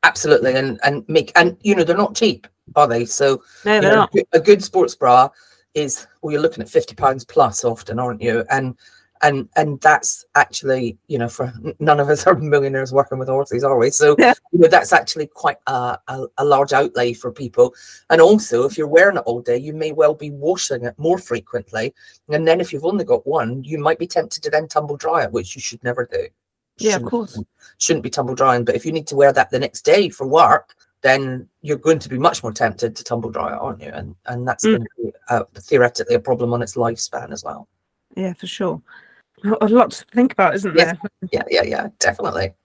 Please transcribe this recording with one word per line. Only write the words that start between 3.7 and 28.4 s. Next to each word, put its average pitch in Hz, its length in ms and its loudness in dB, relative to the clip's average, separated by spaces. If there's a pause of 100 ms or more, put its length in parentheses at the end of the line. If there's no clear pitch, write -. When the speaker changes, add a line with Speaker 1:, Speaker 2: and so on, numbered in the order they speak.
Speaker 1:
you 208 60 4
Speaker 2:
they're 196 100 4
Speaker 1:
know, 214 220 4
Speaker 2:
not. - 20 0 (180)
Speaker 1:
a 160 60 6
good 202 240 6
sports 185 320 0
bra 127 340 4 (440)
is, 143 340 -6 (140)
well, 151 100 -6
you're 147 100 -2
looking 160 220 -2
at - 60 -14
fifty - 260 0
pounds 131 300 -2
plus 127 400 0
often, 113 340 -6
aren't 120 220 -6
you? 113 280 -2
And, 131 260 -2 (480)
and, 139 320 0
and 147 260 -2
that's - 440 0 (100)
actually, 131 600 -2 (100)
you 147 100 -6
know, 117 100 -4
for 127 180 -8 (200)
n-, 151 140 -8
none 151 200 2
of 139 80 0
us 147 200 0
<laughs> - 0 -
are 185 80 6
millionaires 139 580 -2
working 139 240 0
with 127 100 -6
horses, 131 360 -2
are 135 140 2
we? 120 120 4
So, 147 300 4
Speaker 2:
Yeah. 247 140 6 (200)
Speaker 1:
you 170 60 2
know, 165 80 8
that's 165 260 4
actually 151 340 0
quite - 300 -6 (100)
a, 123 400 -4
a, 131 200 -10 (100)
a 143 80 0
large 139 260 4
outlay 123 420 0
for 120 180 -10
people. 123 420 0 (380)
And 165 100 6
also, 175 440 4
if - 120 -4
you're 151 100 -4
wearing 175 300 4
it 123 80 -6
all 120 160 -4
day, 120 160 -2
you 147 160 -10
may 156 180 -6
well 151 220 0
be 151 180 -12
washing 143 540 -6
it 120 120 -10
more 165 200 -2
frequently. - 760 -8 (360)
And 156 180 -2
then 170 140 2
if - 100 -6
you've 143 140 -8
only 185 180 -2
got 117 240 0
one, 131 360 -4
you 151 160 -8
might 160 200 -2
be 175 80 -8
tempted - 360 -6
to 147 80 -6
then 156 160 -2
tumble 147 300 -4
dry 160 260 -2
it, 101 80 -6
which 101 240 -8
you 131 60 -16
should - 220 -14
never 123 220 -4
do. - 220 -8 (520)
Speaker 2:
Yeah, 214 100 0
of 208 40 0
Speaker 1:
Shouldn't, 123 160 -6
Speaker 2:
course. 220 340 -8 (360)
Speaker 1:
shouldn't - 240 -2
be 123 80 -8
tumble 131 240 -4
drying. 123 280 2